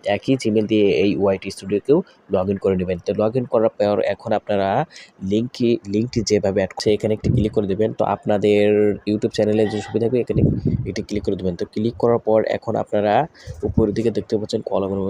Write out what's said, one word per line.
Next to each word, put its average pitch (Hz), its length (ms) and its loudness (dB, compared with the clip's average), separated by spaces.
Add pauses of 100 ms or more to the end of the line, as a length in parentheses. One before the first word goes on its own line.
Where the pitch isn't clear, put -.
(160)
একই 135 260 0
Gmail 110 300 2
দিয়ে 104 140 4 (180)
এই 101 60 4 (120)
ওয়াইটি 98 320 0
স্টুডিওকেও 101 440 0 (360)
log 92 180 0
in 98 120 -2
করে 95 160 2
নেবেন। 90 260 -2
তো 104 40 -4 (100)
log 110 180 0
in 123 140 -2
করার 113 260 2
পর 104 180 2 (180)
এখন - 180 -10
আপনারা 98 360 0 (600)
লিঙ্কটি, 117 380 0 (240)
লিঙ্কটি 113 280 -2 (100)
যেভাবে 101 300 2
অ্যাড 92 160 -2
করছে - 200 -2
এখানে 107 180 -2
একটি - 220 -4
ক্লিক 107 200 0
করে 104 160 0
দেবেন। 110 260 0
তো - 60 0
আপনাদের 104 600 2 (440)
YouTube 107 280 -2
চ্যানেলে 107 260 2 (100)
যে 107 120 -4
ছবি - 180 -4
থাকবে 120 220 0
এখানে 107 160 0 (480)
একটি 95 200 -6
ক্লিক 208 180 -4
করে 196 140 0
দেবেন। 92 200 -2
তো 104 40 -4 (100)
ক্লিক 214 280 -2
করার 117 260 2
পর 110 100 4 (180)
এখন 107 200 -6
আপনারা 104 380 0 (540)
উপরের 107 280 2
দিকে 113 140 0
দেখতে 104 300 -4
পাচ্ছেন 107 200 -4 (100)
কলমের 98 400 -2